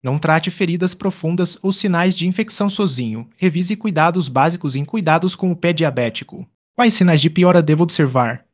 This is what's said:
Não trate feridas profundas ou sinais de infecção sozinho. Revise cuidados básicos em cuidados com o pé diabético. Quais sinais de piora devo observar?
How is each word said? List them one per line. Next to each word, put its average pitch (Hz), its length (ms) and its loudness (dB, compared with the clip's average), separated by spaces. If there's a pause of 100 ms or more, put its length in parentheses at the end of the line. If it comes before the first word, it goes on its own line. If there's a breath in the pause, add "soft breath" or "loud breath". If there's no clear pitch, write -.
Não 135 140 -2
trate 160 320 0
feridas 180 460 -2
profundas 180 680 -4
ou 190 100 -2
sinais 185 440 0
de 170 120 -4
infecção 208 400 -2
sozinho. 123 680 -4
Revise 185 380 0
cuidados 175 520 0
básicos 139 480 0
em 143 80 -2
cuidados 170 520 0
com 185 160 -2
o 170 40 -2
pé 175 160 0
diabético. 131 720 -4 (320)
Quais 233 200 2
sinais 170 260 4
de 156 80 2
piora 180 320 4
devo 156 220 2
observar? 127 600 0 (100)